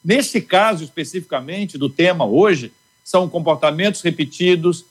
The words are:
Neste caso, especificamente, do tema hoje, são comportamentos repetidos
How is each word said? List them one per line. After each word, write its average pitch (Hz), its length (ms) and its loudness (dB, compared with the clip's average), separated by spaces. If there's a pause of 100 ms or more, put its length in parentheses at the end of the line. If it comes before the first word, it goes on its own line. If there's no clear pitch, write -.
Neste 233 340 2
caso, 190 440 2
especificamente, 165 920 -8
do 139 120 -2
tema 170 340 0
hoje, 127 480 2 (320)
são 180 240 0
comportamentos 160 720 -2
repetidos 170 880 0